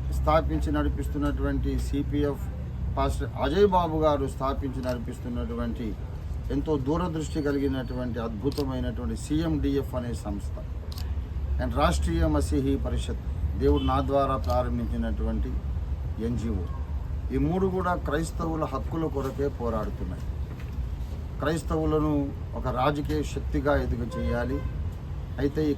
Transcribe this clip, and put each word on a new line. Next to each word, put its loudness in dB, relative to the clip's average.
స్థాపించి 4
నడిపిస్తున్నటువంటి 0
సిపిఎఫ్ 0
పాస్టర్ 0
అజయ్ 6
బాబు 4
గారు 4
స్థాపించి -2
నడిపిస్తున్నటువంటి -4
ఎంతో 0
దూరదృష్టి 0
కలిగినటువంటి 0
అద్భుతమైనటువంటి -2
సిఎండిఎఫ్ 0
అనే -2
సంస్థ -4
and -2
రాష్ట్రీయ 4
మసీహీ 2
పరిషత్ -2
దేవుడు 6
నా 4
ద్వారా 4
ప్రారంభించినటువంటి 0
ఎన్జిఓ. 0
ఈ 2
మూడు 2
కూడా 2
క్రైస్తవుల 0
హక్కుల -2
కొరకే 0
పోరాడుతున్నాయి. -2
క్రైస్తవులను 2
ఒక -2
రాజకీయ 2
శక్తిగా 0
ఎదుగు 0
చేయాలి. 0
అయితే 2
ఈ 2